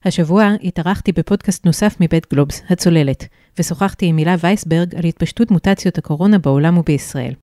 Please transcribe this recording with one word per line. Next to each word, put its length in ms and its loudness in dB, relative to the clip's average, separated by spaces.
השבוע 480 2
התארחתי 500 -4
בפודקאסט 540 -2
נוסף 340 0
מבית 320 0
גלובס, 380 0
הצוללת, 580 0
ושוחחתי 480 -2
עם 100 2
הילה 240 2
וייסברג 540 0
על 100 -6
התפשטות 460 -2
מוטציות 480 0
הקורונה 400 2
בעולם 400 2
ובישראל. 540 -2